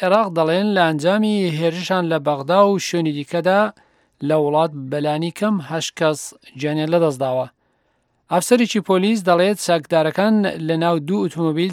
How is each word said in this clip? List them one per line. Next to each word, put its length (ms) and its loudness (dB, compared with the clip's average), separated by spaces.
عێراق 340 2
دەڵێن 400 2
لە 100 4
ئەنجامی 500 0
هێرشان 540 -2
لە 140 0
بەغدا 420 2
و 180 0
شوێنی 320 -2
دیکەدا 420 0
لە 160 2
وڵات 280 0
بەلانی 480 -2
کەم 180 0
هەشت 280 -6
کەس 220 0
جانیان 340 -2
لەدەستداوە. 520 0
ئەفسەرێکی 560 2
پۆلیس 400 2
دەڵێت 380 2
چاکدارەکان 680 0
لە 160 0
ناو 140 0
دوو 160 -2
ئۆتۆمۆبیل 480 -2